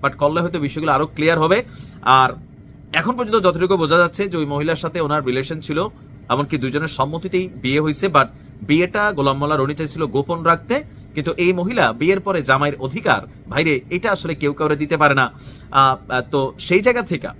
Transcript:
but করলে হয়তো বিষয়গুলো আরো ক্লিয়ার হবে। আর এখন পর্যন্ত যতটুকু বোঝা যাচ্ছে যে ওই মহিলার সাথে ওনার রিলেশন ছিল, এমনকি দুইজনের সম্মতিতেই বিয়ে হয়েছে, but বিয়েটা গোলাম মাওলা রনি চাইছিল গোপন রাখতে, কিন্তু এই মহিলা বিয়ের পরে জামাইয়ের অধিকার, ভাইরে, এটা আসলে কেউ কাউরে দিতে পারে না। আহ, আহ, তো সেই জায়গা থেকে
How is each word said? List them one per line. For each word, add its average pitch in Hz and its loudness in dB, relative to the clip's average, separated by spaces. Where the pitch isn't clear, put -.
but 139 -2
করলে 151 2
হয়তো 170 -2
বিষয়গুলো 147 -2
আরো 143 2
ক্লিয়ার 160 2
হবে। 180 4
আর 131 6
এখন 190 0
পর্যন্ত 220 0
যতটুকু 180 4
বোঝা 165 2
যাচ্ছে 175 2
যে 175 -6
ওই 156 -2
মহিলার 151 -2
সাথে 170 -6
ওনার 147 -2
রিলেশন 135 -4
ছিল, 160 -2
এমনকি 143 -2
দুইজনের 135 -4
সম্মতিতেই 165 -4
বিয়ে 135 -2
হয়েছে, 156 -2
but 147 4
বিয়েটা 180 2
গোলাম 139 0
মাওলা 147 0
রনি 139 0
চাইছিল 156 -4
গোপন 143 -4
রাখতে, 165 0
কিন্তু 151 -4
এই 180 2
মহিলা 180 0
বিয়ের 165 2
পরে 185 -2
জামাইয়ের 135 0
অধিকার, 131 -4
ভাইরে, 151 0
এটা 190 -2
আসলে 160 -4
কেউ 143 -2
কাউরে 151 0
দিতে 151 -2
পারে 143 4
না। 131 2
আহ, 135 2
আহ, 127 -2
তো 135 -2
সেই 185 0
জায়গা 240 0
থেকে 165 -8